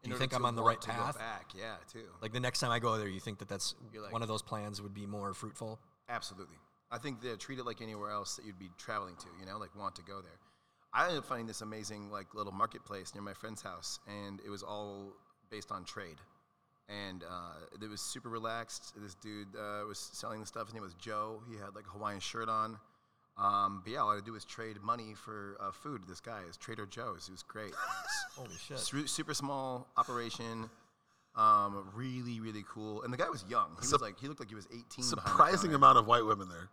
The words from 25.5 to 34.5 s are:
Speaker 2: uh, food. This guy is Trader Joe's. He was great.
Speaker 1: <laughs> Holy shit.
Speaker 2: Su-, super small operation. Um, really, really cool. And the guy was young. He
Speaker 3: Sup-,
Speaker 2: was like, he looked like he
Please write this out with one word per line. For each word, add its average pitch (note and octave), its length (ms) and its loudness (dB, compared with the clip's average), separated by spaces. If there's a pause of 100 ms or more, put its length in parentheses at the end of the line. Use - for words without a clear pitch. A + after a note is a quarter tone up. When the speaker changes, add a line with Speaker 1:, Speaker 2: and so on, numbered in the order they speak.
Speaker 2:
uh, G2 100 -2
food. A2 380 -8
This F2+ 100 -10
guy A2+ 220 -8 (100)
is E2+ 60 -14
Trader A2 300 -8
Joe's. G2 400 -6
He F#2+ 40 -10
was F#2 140 -12
great. G#2+ 280 -8 (320)
Speaker 1:
<laughs> G5+ 300 -2
Holy - 160 -10 (160)
shit. C#3 140 -6
Speaker 2:
Su-, C#3+ 260 0
super D3+ 260 -2
small C3+ 540 -2 (100)
operation. A#2 720 0 (680)
Um, G2+ 580 8
really, B2 460 -4
really G#2+ 280 -6
cool. G#2+ 340 -6
And A#2+ 100 -2
the B2+ 40 -2
guy F3 120 2
was G2 200 -4
young. A#2+ 300 2
He A#2 80 -2
Speaker 3:
Sup-, C#3 140 6
Speaker 2:
was A2+ 80 -2
like, F#2+ 100 -10
he B2+ 80 -8
looked D3 140 -8
like A2 80 -10
he A2 80 -10